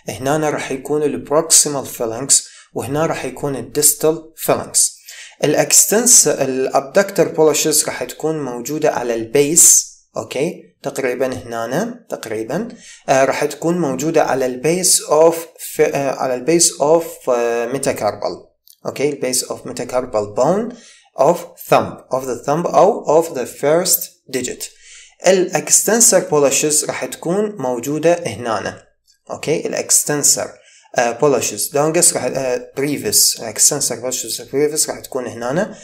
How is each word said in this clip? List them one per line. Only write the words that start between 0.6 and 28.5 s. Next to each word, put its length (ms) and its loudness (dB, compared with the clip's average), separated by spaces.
يكون 300 -2
البروكسيمال 840 0
فالانكس، 640 -2
وهنا 320 -2
راح 180 -6
يكون 320 -6
الديستال 800 0
فالانكس. 600 -2
الاكستنس، 840 4
الابدكتر 1040 0
pollicis 520 2
راح 180 -6
تكون 400 -6
موجوده 460 -2
على 240 -2
البيس، 760 2
اوكي، 540 -6
تقريبًا 440 -2
هنا، 840 -6
تقريبًا، 600 -6
آه، 160 6
راح 200 0
تكون 340 -2
موجوده 440 0
على 240 0
البيس 540 0
اوف 460 4
ف-، 60 -2
آه، 300 2
على 240 -2
البيس 460 0
اوف، 500 2
آه، 360 0
ميتاكاربال، 800 -2
اوكي، 220 -2
البيس 360 -2
اوف 220 -10
ميتاكاربال 680 -4
بون 380 2
of 160 2
thumb، 460 0
of 60 -4
the 240 -8
thumb 280 0
او 480 4
of 40 -6
the 200 -6
first 400 2
digit. 280 -6
الاكستنسر 920 4
pollicis 680 2
راح 160 -6
تكون 540 -4
موجوده 680 0
هنا، 580 -4